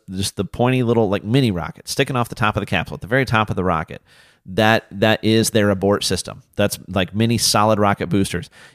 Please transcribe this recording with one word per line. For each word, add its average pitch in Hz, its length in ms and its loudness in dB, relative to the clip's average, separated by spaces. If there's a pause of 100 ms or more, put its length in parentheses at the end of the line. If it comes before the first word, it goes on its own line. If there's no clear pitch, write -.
(100)
just 95 260 -6
the 98 80 -4
pointy 127 380 0
little, 117 260 2
like, 98 160 -2
mini 120 260 2
rockets 82 420 -8
sticking 143 240 -2
off 117 120 -2
the - 60 -12
top 107 220 0
of 107 40 0
the 98 60 -4
capsule 78 280 -4
at 73 60 -12
the - 60 -14
very 127 180 0
top 110 260 0
of 104 60 -4
the 95 80 -2
rocket. 82 360 -2 (480)
That, 107 440 2
that 107 320 0
is 110 260 2
their 104 200 2
abort 98 340 2
system. - 380 -6 (140)
That's, 101 220 0 (100)
like, 92 260 -2
mini 113 220 2
solid 107 420 2
rocket 101 300 0
boosters, 92 400 -2 (260)